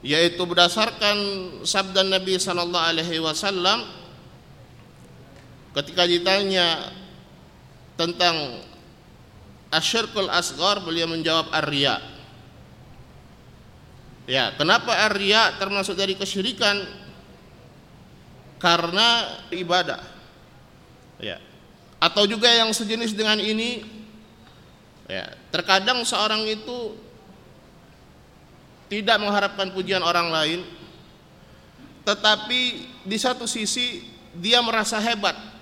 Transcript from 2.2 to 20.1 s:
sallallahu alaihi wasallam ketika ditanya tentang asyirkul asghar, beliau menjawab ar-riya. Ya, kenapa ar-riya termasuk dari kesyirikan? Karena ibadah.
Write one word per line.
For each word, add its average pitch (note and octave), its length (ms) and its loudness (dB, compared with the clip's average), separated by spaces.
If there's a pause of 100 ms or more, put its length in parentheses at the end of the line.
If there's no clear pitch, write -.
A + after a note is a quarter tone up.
sallallahu F3 560 0
alaihi D#3+ 320 -2
wasallam F#3+ 640 0 (1900)
ketika E3 240 2
ditanya F3 880 2 (1040)
tentang E3 640 0 (1120)
asyirkul G#3 560 0
asghar, F3 560 0
beliau E3 240 -2
menjawab D#3+ 420 0
ar-riya. C#3+ 640 0 (2000)
Ya, B2+ 320 0
kenapa G3 400 2 (120)
ar-riya G3+ 520 2
termasuk G3 400 -2
dari F#3+ 160 0
kesyirikan? G3 640 -2 (1800)
Karena F3+ 840 2 (120)
ibadah. F3 480 0 (1200)